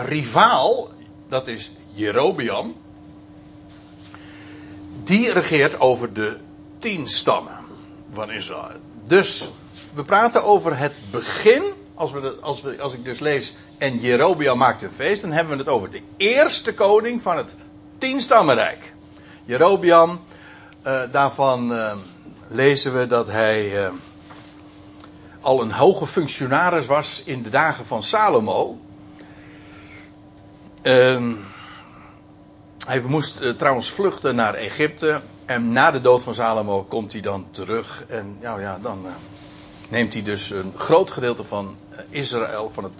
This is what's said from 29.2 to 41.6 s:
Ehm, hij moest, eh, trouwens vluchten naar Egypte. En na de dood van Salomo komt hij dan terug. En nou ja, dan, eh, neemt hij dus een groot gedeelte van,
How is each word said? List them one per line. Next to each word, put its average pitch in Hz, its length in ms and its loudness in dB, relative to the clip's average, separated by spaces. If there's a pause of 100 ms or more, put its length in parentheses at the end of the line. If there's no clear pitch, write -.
Ehm, 127 520 4 (1500)
hij 127 160 -2
moest, 143 380 -2
eh, 127 100 -2
trouwens 127 420 0
vluchten 131 440 -2
naar 110 180 2
Egypte. 151 680 -2 (240)
En 120 260 -2
na 139 200 6
de 131 100 -4
dood 123 220 6
van 117 100 -8
Salomo 107 500 -2
komt 107 280 -6
hij 107 100 -12
dan 95 300 -8
terug. 101 560 -8
En 101 340 -12
nou 113 200 -8
ja, 98 200 -8
dan, 104 240 -10
eh, 90 60 -12 (800)
neemt 113 240 -2
hij 110 100 -8
dus 101 260 -6
een 95 260 -8
groot 185 360 2
gedeelte 120 320 -4
van, 101 320 -8 (140)